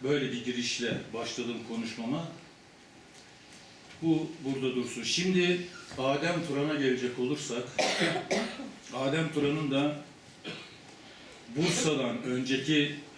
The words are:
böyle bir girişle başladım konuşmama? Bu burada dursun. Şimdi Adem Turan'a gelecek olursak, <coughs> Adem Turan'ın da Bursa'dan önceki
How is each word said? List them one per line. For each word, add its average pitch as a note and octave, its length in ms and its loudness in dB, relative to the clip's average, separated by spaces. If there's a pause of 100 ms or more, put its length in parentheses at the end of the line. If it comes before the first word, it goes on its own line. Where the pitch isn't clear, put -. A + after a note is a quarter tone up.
böyle C3 280 2
bir A#2+ 140 -4
girişle A#2 520 0 (160)
başladım A#2 440 -4 (100)
konuşmama? A#2 600 -4 (1700)
Bu D#3 260 4 (180)
burada C3 300 0
dursun. A#2 280 -2
Şimdi F3+ 580 4 (360)
Adem C#3+ 380 2 (120)
Turan'a D3 280 0
gelecek B2 440 2
olursak, B2 440 -2 (640)
<coughs> A3 640 -4
Adem C#3+ 400 0
Turan'ın C#3+ 380 2
da D3 240 2 (1600)
Bursa'dan C#3+ 680 2
önceki C3+ 720 2 (220)